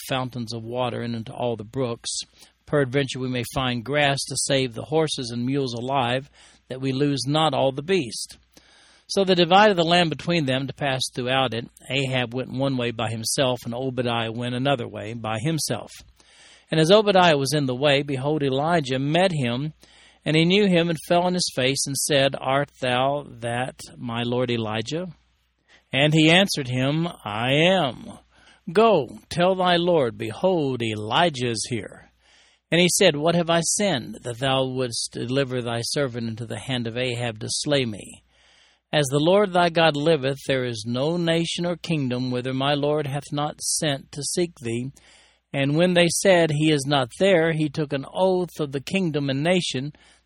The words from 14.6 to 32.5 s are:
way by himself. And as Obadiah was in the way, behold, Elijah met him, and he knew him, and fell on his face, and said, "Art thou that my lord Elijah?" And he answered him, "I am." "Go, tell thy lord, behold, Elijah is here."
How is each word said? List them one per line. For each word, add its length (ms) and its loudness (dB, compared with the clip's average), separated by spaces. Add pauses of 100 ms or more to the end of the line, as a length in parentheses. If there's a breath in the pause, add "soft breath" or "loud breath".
way 280 -10
by 260 -6
himself. 500 -4 (800 loud breath)
And 80 0
as 140 6
Obadiah 460 6
was 160 0
in 140 2
the 80 -2
way, 260 4
behold, 420 -2
Elijah 560 0
met 320 2
him, 400 -2 (540 soft breath)
and 100 2
he 80 6
knew 240 4
him, 220 4
and 180 -4
fell 140 4
on 140 0
his 200 -2
face, 320 0
and 80 -4
said, 420 2
"Art 320 -2 (120)
thou 440 0 (140)
that 400 -4 (160)
my 280 -6
lord 280 0
Elijah?" 560 -4 (880 soft breath)
And 200 4
he 160 8
answered 380 4
him, 400 0 (160)
"I 300 -2
am." 640 0 (540 soft breath)
"Go, 460 4 (100)
tell 260 2
thy 220 2
lord, 400 2
behold, 640 0
Elijah 680 0
is 180 -6
here." 340 -8 (640 soft breath)